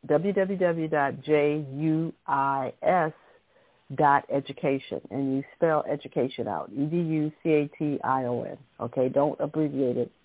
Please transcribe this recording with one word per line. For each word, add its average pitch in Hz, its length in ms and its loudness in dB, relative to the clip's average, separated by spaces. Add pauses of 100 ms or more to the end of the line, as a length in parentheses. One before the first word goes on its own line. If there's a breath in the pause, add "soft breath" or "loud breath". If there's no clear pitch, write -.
W 175 260 2
W 190 240 0
W 165 300 0
dot 143 340 0
J 147 420 2 (120)
U 160 360 0 (140)
I 139 560 -2
S 160 300 2 (840 soft breath)
dot 143 360 6
education, 139 800 -2
and 135 260 -2
you 135 80 -2 (120)
spell 160 340 2
education 135 580 -2
out, 85 240 -4
E 135 140 -2
D 156 100 -2
U 156 360 0 (100)
C 170 80 0
A 151 180 4 (100)
T 147 260 -2
I 131 220 0
O 120 180 -2
N. - 140 -10 (220)
Okay, 127 300 0
don't 139 320 2
abbreviate 143 560 0
it - 140 -4 (140)